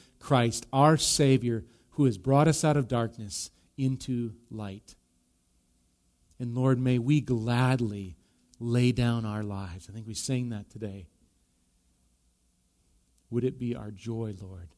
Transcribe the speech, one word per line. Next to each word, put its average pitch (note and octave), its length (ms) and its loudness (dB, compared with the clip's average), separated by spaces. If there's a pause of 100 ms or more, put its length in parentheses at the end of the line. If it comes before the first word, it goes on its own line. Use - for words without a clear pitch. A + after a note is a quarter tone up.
(180)
Christ, A#2+ 560 2
our D3 240 8
Savior, B2+ 680 2 (280)
who D3 120 2
has A2 140 2
brought C#3 300 4
us D3+ 160 2
out D3+ 120 4
of C3 100 0
darkness A2+ 640 -6 (280)
into B2 560 -2 (160)
light. G#2 440 -12 (1500)
And A#2+ 160 -6
Lord, B2+ 240 4
may B2+ 180 2
we C#3 220 4
gladly A#2 960 0 (420)
lay A#2+ 320 2
down A#2 340 0
our G#2+ 200 -6
lives. G2 440 -10
I G2 40 -18
think A2 160 -14
we A2 60 -10
sang B2 340 -4
that G#2 220 -10
today. G2 360 -12 (2250)
Would A#2 140 0
it C3 160 -2
be A#2+ 160 -4
our G#2 160 -12
joy, A2+ 480 -8
Lord? F#2 380 -16